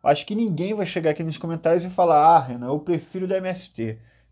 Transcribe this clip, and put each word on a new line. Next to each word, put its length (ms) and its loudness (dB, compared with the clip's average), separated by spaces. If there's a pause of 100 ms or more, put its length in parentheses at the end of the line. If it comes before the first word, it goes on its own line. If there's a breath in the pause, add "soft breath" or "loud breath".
Acho 240 2
que 80 -6
ninguém 400 -2
vai 100 -2
chegar 240 -2
aqui 140 -4
nos 160 -8
comentários 440 0
e 60 -10
falar, 340 4
"Ah, 160 8
Renan, 280 -6
eu 120 -2
prefiro 480 -4
da 100 -2
M 100 -4
S 240 -8
T." 280 -8 (320 soft breath)